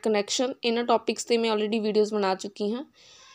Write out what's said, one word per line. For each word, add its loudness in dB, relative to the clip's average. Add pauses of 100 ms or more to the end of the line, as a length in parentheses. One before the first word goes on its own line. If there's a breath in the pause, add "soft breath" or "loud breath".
connection, 0 (100)
ਇਹਨਾਂ 0
ਟੌਪਿਕਸ 0
'ਤੇ 2
ਮੈਂ 0
already 0
ਵੀਡੀਓਜ਼ 2
ਬਣਾ 2
ਚੁੱਕੀ -6
ਹਾਂ। -6 (520 soft breath)